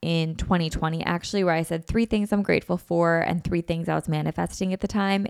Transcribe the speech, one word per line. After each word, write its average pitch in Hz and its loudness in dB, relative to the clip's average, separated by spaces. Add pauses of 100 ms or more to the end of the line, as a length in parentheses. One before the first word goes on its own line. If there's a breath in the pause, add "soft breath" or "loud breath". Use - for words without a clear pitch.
in 160 0
twenty 170 0
twenty, 160 -2
actually, 180 0
where 170 4
I 165 2
said 165 -4
three 233 2
things 208 0
I'm 202 2
grateful 180 0
for 170 2
and 165 0
three 170 0
things 165 -4
I 160 0
was 156 -2
manifesting 160 -2
at 190 -4
the 202 -2
time. 196 0